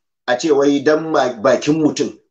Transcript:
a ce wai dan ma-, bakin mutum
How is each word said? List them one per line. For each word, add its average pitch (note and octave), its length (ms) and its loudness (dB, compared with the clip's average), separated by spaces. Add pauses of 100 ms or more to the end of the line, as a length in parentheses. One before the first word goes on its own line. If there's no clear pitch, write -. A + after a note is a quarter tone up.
(260)
a B2 120 -2
ce D#3+ 140 0
wai C#3 280 2
dan D#3 320 0
ma-, C3 200 0 (100)
bakin D3 400 2
mutum B2+ 360 -2 (120)